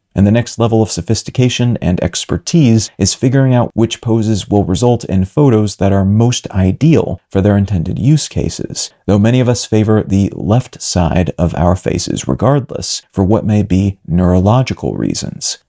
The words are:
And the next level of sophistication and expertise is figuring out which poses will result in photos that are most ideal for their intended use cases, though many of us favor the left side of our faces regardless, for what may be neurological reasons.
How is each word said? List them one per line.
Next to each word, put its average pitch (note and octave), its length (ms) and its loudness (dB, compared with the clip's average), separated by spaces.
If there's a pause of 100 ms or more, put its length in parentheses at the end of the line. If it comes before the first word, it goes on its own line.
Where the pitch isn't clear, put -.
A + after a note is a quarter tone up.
(140)
And F#2+ 140 2
the G2+ 40 4
next A#2+ 280 -2
level A2+ 220 2
of G#2+ 100 0
sophistication A#2+ 880 -2
and F2 220 0
expertise A2+ 960 0
is A#2+ 180 0
figuring C3+ 380 2
out B2 200 0
which A2+ 280 -2
poses A2 480 -2
will G2+ 160 2
result A#2 400 0
in F#2 180 0
photos A2 540 0
that G2 160 0
are G2 100 2
most A2+ 480 0
ideal F#2+ 800 2
for G2 100 -2
their G2+ 160 2
intended F#2+ 420 -2
use D3 300 2
cases, - 640 -6 (140)
though G2 120 2
many A#2 220 4
of A#2+ 80 2
us A#2+ 160 0
favor G#2+ 400 0
the G2 320 0
left - 460 -2
side E2+ 560 0
of E2+ 180 -2
our F2 220 0
faces - 500 -4
regardless, - 840 -2
for F#2+ 140 -2
what G2 220 2
may G#2+ 180 2
be G2 420 -2
neurological F#2 920 0
reasons. - 720 -6